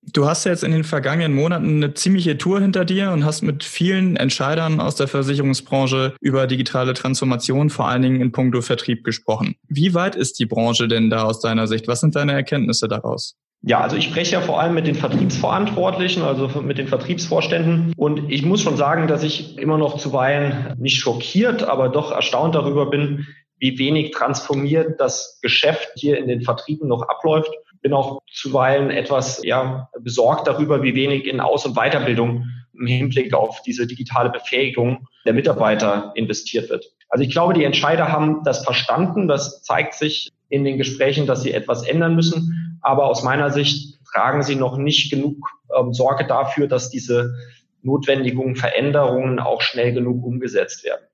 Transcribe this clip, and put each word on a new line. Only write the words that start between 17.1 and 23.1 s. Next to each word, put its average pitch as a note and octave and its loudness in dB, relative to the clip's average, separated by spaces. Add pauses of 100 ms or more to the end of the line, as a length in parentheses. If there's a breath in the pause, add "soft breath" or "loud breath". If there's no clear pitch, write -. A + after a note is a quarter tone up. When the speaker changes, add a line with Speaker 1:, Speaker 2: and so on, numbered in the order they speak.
Speaker 2:
Und D3 2
ich C#3+ -2
muss F#3+ 2
schon D3+ 0
sagen, D#3 2
dass D#3 2
ich - -6
immer D#3 2
noch D3 0
zuweilen C3+ 0
nicht C3 0
schockiert, G3 0
aber C3 0
doch B2+ -2
erstaunt D#3+ 0
darüber C#3+ 0
bin, C#3+ -2 (320 loud breath)